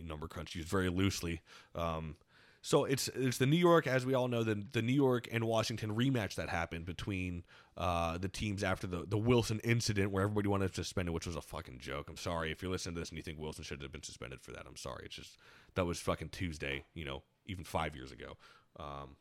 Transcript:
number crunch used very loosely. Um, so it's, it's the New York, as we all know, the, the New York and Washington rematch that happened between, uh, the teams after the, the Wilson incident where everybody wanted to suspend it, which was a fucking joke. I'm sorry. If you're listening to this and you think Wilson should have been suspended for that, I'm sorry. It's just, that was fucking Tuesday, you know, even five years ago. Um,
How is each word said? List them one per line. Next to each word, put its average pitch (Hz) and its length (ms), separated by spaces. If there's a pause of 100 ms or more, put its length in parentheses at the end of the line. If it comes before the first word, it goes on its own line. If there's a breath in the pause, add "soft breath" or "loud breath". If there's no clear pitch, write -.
number 78 220
crunch - 280
used 80 120
very 92 220
loosely. 87 520 (320 loud breath)
Um, 80 440 (480 soft breath)
so 139 200
it's, 131 240
it's 127 300
the 127 60
New 151 120
York, 170 300
as 127 180
we 131 80
all 127 160
know, 117 120
the, 104 300
the 113 100
New 120 120
York 127 360
and 117 140
Washington 110 500
rematch 117 420
that 80 120
happened 85 380
between, 90 580 (320 loud breath)
uh, 85 420
the 92 120
teams 101 340
after 95 240
the, 87 180
the 107 120
Wilson 113 480
incident 107 460
where 95 120
everybody 104 240
wanted 98 220
to - 60
suspend 90 340
it, - 20
which 82 160
was 85 80
a 73 60
fucking 64 380
joke. 71 300
I'm 78 60
sorry. 82 380
If - 80
you're 92 100
listening 90 240
to 85 60
this 76 80
and 85 80
you 76 60
think 76 140
Wilson 78 280
should 69 160
have 69 100
been 78 100
suspended 64 380
for - 140
that, - 120
I'm - 120
sorry. - 300
It's - 80
just, - 220 (380 loud breath)
that 92 100
was 85 140
fucking 82 300
Tuesday, 71 640
you 82 100
know, 69 200 (240)
even 87 180
five 80 320
years 65 160
ago. 67 240 (420 loud breath)
Um, 71 420